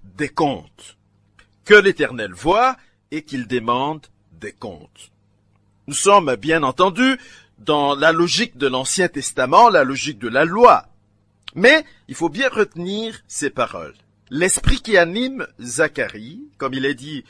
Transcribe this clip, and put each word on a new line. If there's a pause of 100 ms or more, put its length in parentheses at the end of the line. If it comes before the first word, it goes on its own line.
des
comptes. (640)
Que
l'Éternel
voie (360)
et
qu'il
demande (260)
des
comptes. » (720)
Nous
sommes,
bien
entendu, (420)
dans
la
logique
de
l'Ancien
Testament,
la
logique
de
la
loi. (640)
Mais (220)
il
faut
bien
retenir
ces
paroles. (320)
L'esprit
qui
anime (120)
Zacharie, (160)
comme
il
est
dit